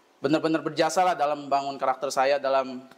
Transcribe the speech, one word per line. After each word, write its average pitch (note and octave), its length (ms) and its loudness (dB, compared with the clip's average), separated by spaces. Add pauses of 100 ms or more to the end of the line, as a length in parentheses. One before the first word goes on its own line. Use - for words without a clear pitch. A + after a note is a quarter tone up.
(200)
benar-benar D3+ 420 0
berjasa D#3+ 400 0
lah F3+ 140 4
dalam D3 300 -2
membangun C#3 280 -2
karakter C3+ 380 -2
saya, C#3 260 2
dalam C3 440 -2 (140)